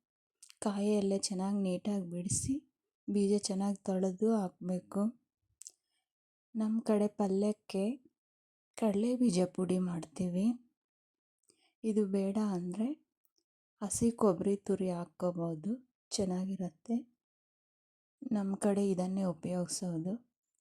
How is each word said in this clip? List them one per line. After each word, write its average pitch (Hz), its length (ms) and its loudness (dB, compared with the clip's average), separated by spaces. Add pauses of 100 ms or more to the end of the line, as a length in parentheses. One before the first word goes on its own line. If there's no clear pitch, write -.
(580)
ಕಾಯಿ 202 300 0
ಎಲ್ಲ 202 280 2
ಚೆನ್ನಾಗಿ 196 420 -2
ನೀಟಾಗಿ 185 520 -2
ಬಿಡಿಸಿ, 180 440 -2 (540)
ಬೀಜ 202 300 4
ಚೆನ್ನಾಗಿ 196 460 -2
ತೊಳೆದು 190 520 2
ಹಾಕ್ಬೇಕು. 180 680 -2 (1500)
ನಮ್ಮ 220 240 0
ಕಡೆ 208 280 2
ಪಲ್ಯಕ್ಕೆ 196 760 0 (960)
ಕಡಲೆ 226 380 2
ಬೀಜ 214 240 4 (140)
ಪುಡಿ 185 240 0
ಮಾಡ್ತೀವಿ. 180 680 -2 (1400)
ಇದು 214 220 2
ಬೇಡ 196 300 0 (160)
ಅಂದರೆ 180 360 -2 (920)
ಹಸಿ 226 300 0
ಕೊಬ್ಬರಿ 196 440 2
ತುರಿ 190 340 -2
ಹಾಕ್ಕೋಬೋದು, 175 1000 -4 (200)
ಚೆನ್ನಾಗಿರುತ್ತೆ. 190 840 -4 (1400)
ನಮ್ಮ 196 240 0
ಕಡೆ 202 340 2
ಇದನ್ನೇ 185 340 0
ಉಪಯೋಗಿಸೋದು. 175 880 -2 (480)